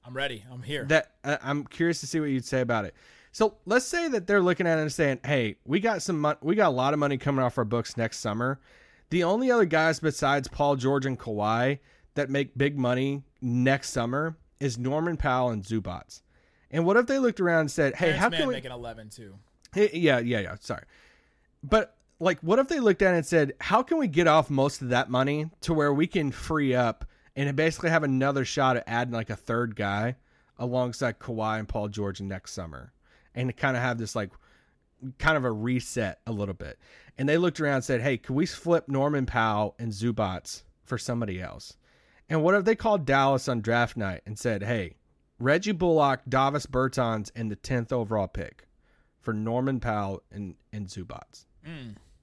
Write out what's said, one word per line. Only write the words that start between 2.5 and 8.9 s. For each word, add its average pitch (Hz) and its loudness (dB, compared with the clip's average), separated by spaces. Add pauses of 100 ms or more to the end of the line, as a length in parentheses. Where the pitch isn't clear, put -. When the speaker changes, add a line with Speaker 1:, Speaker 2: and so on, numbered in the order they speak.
Speaker 2:
about 113 0
it. - -12 (400)
So 220 2 (100)
let's 247 2
say 339 -2
that 208 -2
they're 202 4
looking 175 2
at 165 4
it 156 0
and 151 -2
saying, 139 0
"Hey, 127 0
we 151 0
got 208 0
some 170 -2
mon-, 151 0
we 160 0
got 208 4
a 135 2
lot 131 2
of 151 0
money 143 0
coming 135 0
off 120 0
our 123 0
books 117 -2
next 113 -2
summer. 120 -4 (500)